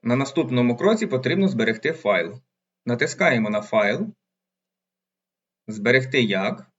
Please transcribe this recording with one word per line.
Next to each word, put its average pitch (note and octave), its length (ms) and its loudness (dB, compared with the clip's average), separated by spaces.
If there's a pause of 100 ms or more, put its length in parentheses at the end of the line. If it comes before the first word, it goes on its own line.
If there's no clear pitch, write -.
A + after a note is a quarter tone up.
На A#2 140 0
наступному B2 600 0
кроці A3 300 2
потрібно D#3 420 0
зберегти A2+ 440 -2
файл. G2 480 -2 (460)
Натискаємо B2 640 0
на G#2 120 -2
файл, A2 520 0 (1500)
«Зберегти A#2+ 560 0
як» G2+ 560 -2